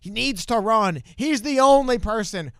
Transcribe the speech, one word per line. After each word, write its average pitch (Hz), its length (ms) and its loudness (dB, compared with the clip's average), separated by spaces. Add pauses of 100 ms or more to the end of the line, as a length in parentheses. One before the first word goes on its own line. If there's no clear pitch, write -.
he 180 100 -14
needs 247 360 -4
to 233 120 0
run. 202 460 0 (100)
He's 277 280 -2
the 269 180 0
only 269 400 4
person 202 600 -4